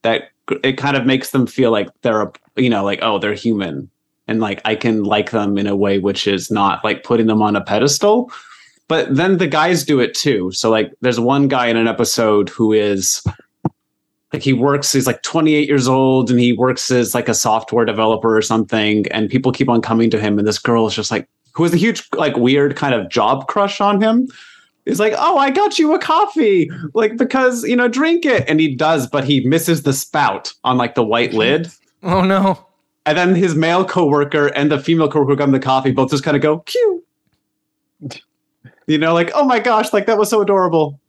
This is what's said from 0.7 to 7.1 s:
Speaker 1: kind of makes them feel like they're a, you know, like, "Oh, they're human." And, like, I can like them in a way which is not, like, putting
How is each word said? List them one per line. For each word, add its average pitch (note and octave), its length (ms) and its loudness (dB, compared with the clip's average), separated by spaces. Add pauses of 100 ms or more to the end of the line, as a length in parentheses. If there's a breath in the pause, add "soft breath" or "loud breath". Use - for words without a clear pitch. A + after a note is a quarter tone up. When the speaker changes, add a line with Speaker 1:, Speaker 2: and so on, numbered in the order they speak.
Speaker 1:
kind C#3 220 -2
of A#2+ 80 -2
makes C3+ 240 0
them B2+ 160 2
feel A#2+ 240 0
like G#2 180 0 (140)
they're A2 200 0
a, G2+ 100 -6 (240)
you B2+ 120 0
know, G#2 160 0
like, G2+ 180 -4
"Oh, G#2+ 160 0
they're G#2 160 -4
human." G2 540 -4 (380)
And, A2 140 -2
like, G#2 240 -6
I A2 100 0
can G#2+ 300 -2
like G#2 280 -2
them G2+ 260 -2
in G2+ 80 -2
a G2+ 100 -2
way G2 220 0
which G2 280 -2
is G2 240 -2
not, G2+ 320 0
like, - 220 -4
putting A#2 220 2